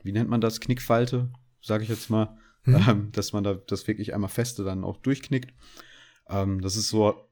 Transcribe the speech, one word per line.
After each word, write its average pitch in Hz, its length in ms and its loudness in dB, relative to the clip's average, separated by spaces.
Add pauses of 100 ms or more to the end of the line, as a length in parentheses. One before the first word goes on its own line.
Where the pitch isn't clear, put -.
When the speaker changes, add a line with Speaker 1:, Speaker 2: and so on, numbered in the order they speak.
Speaker 1:
wie 98 80 -6
nennt 110 180 0
man 117 120 0
das? 113 180 0
Knickfalte, 123 720 0 (300)
sag 107 220 -2
ich 110 60 -8
jetzt 110 220 -4
mal. 107 260 0 (280)
Speaker 2:
Mhm. 127 240 6
Speaker 1:
Ähm, 104 240 2
dass - 200 -4
man 104 120 0
da 101 100 2
das - 320 -6
wirklich 104 280 -2
einmal 101 160 -2
feste 117 340 -4
dann 95 180 -4
auch 95 140 -6
durchknickt. 131 580 -4 (760)
Ähm, 98 320 0
das 95 140 -4
ist 107 140 -2
so, 107 260 4 (180)